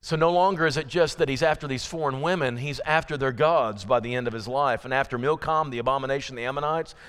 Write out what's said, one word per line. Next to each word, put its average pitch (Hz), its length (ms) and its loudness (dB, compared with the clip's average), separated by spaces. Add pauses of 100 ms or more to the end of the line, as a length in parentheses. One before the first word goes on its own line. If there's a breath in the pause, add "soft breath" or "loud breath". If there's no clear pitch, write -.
So 165 140 -2
no 160 140 4
longer 180 360 4
is 143 100 2
it 151 100 -4
just 156 300 2
that 147 140 2
he's 131 120 0
after 156 240 2
these 131 200 -4
foreign 143 340 -4
women, 147 380 0
he's 135 220 -6
after 156 360 0
their 135 160 0
gods 117 540 2
by 123 140 4
the 120 140 -6
end 123 120 -2
of 113 80 -4
his 107 120 -8
life. 127 380 0
And 131 80 -6
after 135 240 0
Milcom, 151 540 0
the 120 80 -6
abomination 131 560 -2
of - 20 -10
the 117 80 -6
Ammonites, 147 500 -4 (140 loud breath)